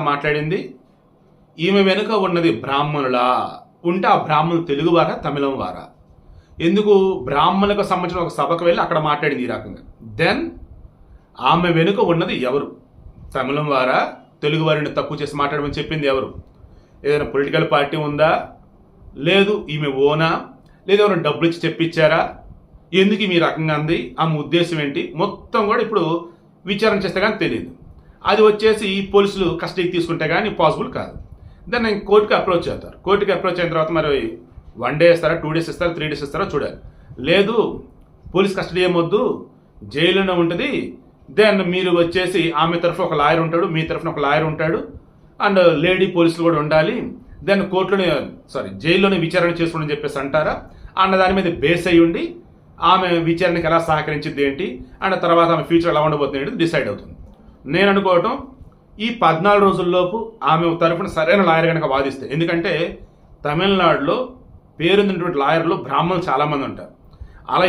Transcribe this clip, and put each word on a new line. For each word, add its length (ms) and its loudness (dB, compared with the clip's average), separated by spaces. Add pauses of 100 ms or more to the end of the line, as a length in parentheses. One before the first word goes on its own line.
(120)
మాట్లాడింది, 480 -2 (1080)
ఈమె 240 4
వెనుక 220 0 (160)
ఉన్నది 240 2 (140)
బ్రాహ్మణులా, 600 0 (640)
ఉంటే 220 0
ఆ 40 4 (100)
బ్రాహ్మణులు 440 0
తెలుగు 260 0
వారా, 180 2 (100)
తమిళం 380 -2
వారా? 200 -10 (840)
ఎందుకు? 260 2 (340)
బ్రాహ్మణులకు 640 2
సంబంధించిన 340 -4
ఒక 140 -8
సభకు 280 -2
వెళ్ళి 180 2
అక్కడ 140 -2 (100)
మాట్లాడింది 380 -2
ఈ 80 -4
రకంగా. 280 -14 (360)
Then 200 0 (1120)
ఆమె 180 2 (100)
వెనుక 200 2 (140)
ఉన్నది 220 -2 (140)
ఎవరు? 180 -2 (680)
తమిళం 380 -4
వారా? 260 2 (440)
తెలుగు 260 0
వారిని 280 -2
తక్కువ 240 -4
చేసి 200 -8
మాట్లాడమని 380 -4
చెప్పింది 340 -4
ఎవరు? 160 -2 (760)
ఏదైనా 280 0
పొలిటికల్ 400 0
పార్టీ 240 0 (100)
ఉందా? 240 2 (960)
లేదు, 260 4 (220)
ఈమె 140 -4 (180)
ఓనా? 220 2 (580)
లేదు, 160 4
ఎవరైనా 240 2
డబ్బులు 220 2
ఇచ్చి 160 -6
చెప్పించారా? 560 2 (800)
ఎందుకు 240 2
ఈమె 120 0
ఈ 100 4
రకంగా 320 -2
అంది? 180 -2 (240)
ఆమె 120 0 (100)
ఉద్దేశం 420 -2
ఏంటి? 160 -4 (200)
మొత్తం 480 -4
కూడా 160 0
ఇప్పుడు 180 -2 (640)
విచారణ 400 0
చేస్తే 200 -4
కానీ 180 -2
తెలియదు. 260 -4 (600)
అది 180 4
వచ్చేసి 360 2 (120)
ఈ 20 -2 (140)
పోలీసులు 340 2 (160)
కస్టడీకి 340 -4
తీసుకుంటే 280 -2 (100)
కానీ 140 -2 (120)
పాసిబుల్ 280 0 (100)
కాదు. 160 -12 (560)
Then 160 -2
నేను 220 -2
కోర్టుకి 300 4
అప్రోచ్ 340 -2
అవుతారు. 320 -14
కోర్టుకి 320 2
అప్రోచ్ 240 -4
అయిన 120 -2
తర్వాత 240 -2
మరి 240 0 (640)
వన్ 160 -2
డే 140 6
ఇస్తారా, 300 0
టూ 120 -4
డేస్ 160 -2
ఇస్తారా, 240 -4
త్రీ 160 -6
డేస్ 140 -6
ఇస్తారా 260 -4
చూడాలి. 260 -4 (520)
లేదు, 260 2 (800)
పోలీస్ 260 2
కస్టడీ 300 -4
ఏమొద్దు, 320 0 (720)
జైలులోనే 500 2
ఉంటుంది. 260 -2 (680)
Then 200 4 (160)
మీరు 180 0 (100)
వచ్చేసి 400 0 (200)
ఆమె 220 2
తరఫున 240 0
ఒక 140 -2
లాయర్ 240 4
ఉంటాడు, 200 0 (100)
మీ 140 0
తరఫున 240 -6
ఒక 140 -6
లాయర్ 240 2
ఉంటాడు, 280 -2 (680)
and 140 4 (240)
లేడీ 240 2 (100)
పోలీసులు 300 2
కూడా 160 2
ఉండాలి. 320 2 (520)
Then 140 2 (120)
కోర్టులోనే, 340 0 (460)
సారీ, 160 -8 (140)
జైల్లోనే 420 2
విచారణ 340 0
చేసుకోండి 260 -2
అని 80 -4
చెప్పేసి 300 -6
అంటారా 320 -2 (480)
అన్న 180 2
దాని 180 4
మీద 120 0 (120)
బేస్ 280 2
అయ్యి 140 8
ఉండి 180 0 (680)
ఆమె 160 4 (220)
విచారణకి 400 0
ఎలా 180 4
సహకరించింది 600 -2
ఏంటి, 180 -4 (400)
and 100 0 (100)
తర్వాత 300 6
ఆమె 140 0
ఫ్యూచర్ 240 4
ఎలా 140 2
ఉండబోతుంది 340 0
ఏంటి 220 -4
డిసైడ్ 280 0
అవుతుంది. 240 -12 (600)
నేను 180 4
అనుకోవటం, 400 2 (720)
ఈ 20 0 (160)
పద్నాలుగు 440 4
రోజుల్లోపు 500 0 (340)
ఆమె 320 2
తరఫున 320 0
సరైన 340 4
లాయర్ 220 4
కనుక 240 0
వాదిస్తే, 300 -2 (100)
ఎందుకంటే 380 -2 (720)
తమిళనాడులో 720 2 (600)
పేరున్నటువంటి 640 2
లాయర్లు 340 0 (120)
బ్రాహ్మణులు 420 0
చాలామంది 400 -2
ఉంటారు, 240 -14 (600)
అలా 160 2